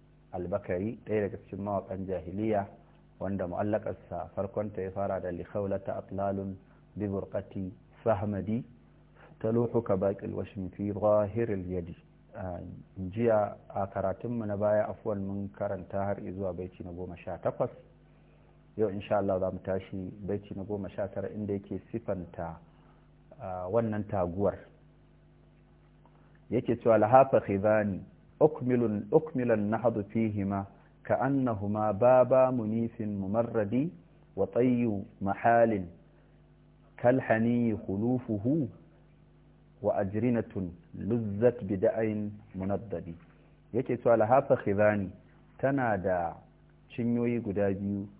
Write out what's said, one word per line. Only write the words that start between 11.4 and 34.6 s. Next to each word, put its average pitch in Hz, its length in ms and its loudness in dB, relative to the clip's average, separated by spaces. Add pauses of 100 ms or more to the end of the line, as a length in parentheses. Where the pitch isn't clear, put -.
اليد." 90 400 -6 (400)
Ah, 92 240 -8 (400)
jiya 104 560 2 (180)
a 98 140 -4
karatunmu 104 580 -4
na 101 120 -4
baya, 104 340 2
afwan, 101 320 -4
mun 98 320 -6
karanta 98 500 -6
har 101 140 -4
izuwa 95 340 -6
baiti 92 300 -10
na 90 80 -10
goma 87 260 -10
sha 87 220 -10
takwas. - 320 -2 (1080)
Yau 107 140 2
insha 101 260 -2
Allah 98 220 2
za 92 120 0
mu 90 120 -8
tashi 95 480 -6 (160)
baiti 101 280 -6
na 98 80 -8
goma 101 260 -6
sha 101 180 -6
tara, 98 220 -8
inda 104 240 -4
yake 98 260 -6 (120)
sifanta, 87 680 -6 (800)
ah, 92 300 -8
wannan 107 360 0
taguwar. 92 500 0 (1900)
Yake 120 320 0
cewa, 113 160 8
"لها 120 240 8
فخذان 104 800 4 (380)
أكمل، 123 640 2 (100)
أكمل 131 380 2
النهض 107 500 2
فيهما 98 640 -2 (400)
كأنهما 107 840 0
بابا 127 600 6
منيف 113 500 -2
ممرد 110 880 0 (460)
وطي 120 640 2 (200)